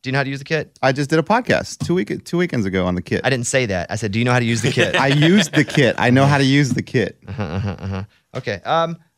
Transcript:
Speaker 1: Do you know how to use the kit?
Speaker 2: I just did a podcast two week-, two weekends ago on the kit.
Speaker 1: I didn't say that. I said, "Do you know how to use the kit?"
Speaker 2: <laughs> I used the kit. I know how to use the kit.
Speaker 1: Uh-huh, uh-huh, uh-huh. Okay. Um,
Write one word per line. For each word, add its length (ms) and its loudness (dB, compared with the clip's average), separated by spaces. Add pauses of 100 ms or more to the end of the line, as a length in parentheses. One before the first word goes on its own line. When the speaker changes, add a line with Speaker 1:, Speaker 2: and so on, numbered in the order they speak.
Speaker 1:
Do 60 -8
you 40 -4
know 60 0
how 60 0
to 60 -4
use 100 -8
the 40 -14
kit? 380 -4
Speaker 2:
I 100 4
just 160 -2
did 100 2
a 40 2
podcast 640 0
two 80 0
week-, 320 -4
two 100 -4
weekends 300 -2
ago 200 0
on 80 0
the 80 -4
kit. 220 -2
Speaker 1:
I 60 2
didn't 160 -2
say 200 0
that. 240 -4
I 60 -6
said, 160 -6
"Do 60 -2
you 80 0
know 60 2
how 60 4
to 60 0
use 160 0
the 100 0
kit?" 240 0
Speaker 2:
<laughs> 60 0
I 60 2
used 480 4
the 100 2
kit. 340 2
I 120 2
know 160 6
how 100 4
to 80 2
use 300 2
the 80 -2
kit. 340 -2 (100)
Speaker 1:
Uh-huh, 160 -8
uh-huh, 360 -6
uh-huh. 260 -8 (320)
Okay. 300 -6
Um, 320 -2 (200)